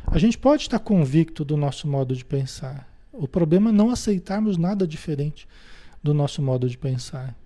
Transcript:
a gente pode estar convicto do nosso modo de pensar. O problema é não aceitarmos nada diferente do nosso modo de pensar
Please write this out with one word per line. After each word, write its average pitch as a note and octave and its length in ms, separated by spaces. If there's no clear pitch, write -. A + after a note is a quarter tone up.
a - 100
gente G#3+ 200
pode D4 260
estar - 160
convicto D#3 640
do D3+ 100
nosso D3 320
modo C3+ 280
de B2+ 100
pensar. C3+ 640
O F#3 140
problema F3+ 420
é A3 40
não G#3 180
aceitarmos G3+ 680
nada F#3 300
diferente D3+ 600
do D3 120
nosso D3 280
modo B2+ 260
de B2 100
pensar C3 580